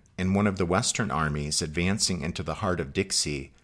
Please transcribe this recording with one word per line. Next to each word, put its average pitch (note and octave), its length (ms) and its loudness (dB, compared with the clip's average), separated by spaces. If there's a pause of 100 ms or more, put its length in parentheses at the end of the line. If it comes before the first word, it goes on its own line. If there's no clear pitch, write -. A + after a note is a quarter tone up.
(180)
in F#2 160 2
one G#2 140 4
of F#2+ 80 0
the F#2+ 100 0
Western F#2 460 0
armies D2 500 0
advancing F2 580 0
into E2 220 -4
the D#2 120 -4
heart F2+ 260 0
of C#2 120 -6
Dixie D2 600 -2 (100)